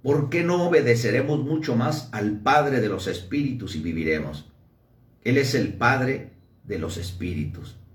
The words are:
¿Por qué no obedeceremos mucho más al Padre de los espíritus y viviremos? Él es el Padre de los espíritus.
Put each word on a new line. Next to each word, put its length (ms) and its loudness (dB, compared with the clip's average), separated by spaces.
¿Por 260 2
qué 160 0
no 240 2
obedeceremos 720 4
mucho 340 0
más 360 0
al 280 -2
Padre 420 4
de 80 0
los 160 -6
espíritus 680 -4
y 60 -6
viviremos? 720 -4
Él 140 4
es 160 2
el 180 0
Padre 640 0
de 140 -6
los 200 -6
espíritus. 800 -8